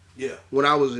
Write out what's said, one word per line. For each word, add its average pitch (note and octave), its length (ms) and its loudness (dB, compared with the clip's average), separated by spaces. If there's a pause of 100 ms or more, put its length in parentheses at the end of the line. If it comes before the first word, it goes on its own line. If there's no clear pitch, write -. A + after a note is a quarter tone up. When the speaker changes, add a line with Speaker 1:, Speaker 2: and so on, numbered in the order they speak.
(160)
Speaker 1:
Yeah. B2+ 200 -8 (160)
Speaker 2:
When C3+ 120 2
I D3 120 2
was, C#3 240 0